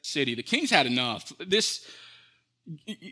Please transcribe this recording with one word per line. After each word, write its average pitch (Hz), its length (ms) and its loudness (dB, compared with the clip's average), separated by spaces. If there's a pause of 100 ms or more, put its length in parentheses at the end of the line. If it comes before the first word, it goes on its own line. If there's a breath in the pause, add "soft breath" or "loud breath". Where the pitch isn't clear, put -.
city. 127 320 0
The 117 80 -6
king's 294 280 0
had 147 160 8
enough. 123 520 -2
This, - 480 0 (1300 loud breath)